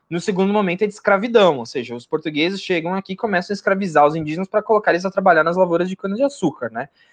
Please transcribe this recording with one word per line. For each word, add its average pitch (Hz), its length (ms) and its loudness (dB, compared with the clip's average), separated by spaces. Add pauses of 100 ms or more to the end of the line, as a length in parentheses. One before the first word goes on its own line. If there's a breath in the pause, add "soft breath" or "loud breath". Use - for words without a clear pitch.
no 170 120 -4
segundo 196 320 0
momento 190 300 0
é 214 40 2
de 202 60 -6
escravidão, 202 680 2
ou 117 80 -10
seja, 120 300 -8
os 120 100 -16
portugueses 160 560 -2
chegam 175 320 -2
aqui 190 200 -8
e - 20 -8
começam 196 360 -2
a 196 40 -4
escravizar 190 500 2
os 151 80 0
indígenas 160 320 -4
pra 208 160 -2
colocar 214 300 2
eles 170 120 -2
a 190 60 -4
trabalhar 180 320 4
nas 165 140 0
lavouras 180 320 2
de 185 80 -8
cana-de-açúcar, 196 760 -4
né? 120 180 -10 (240)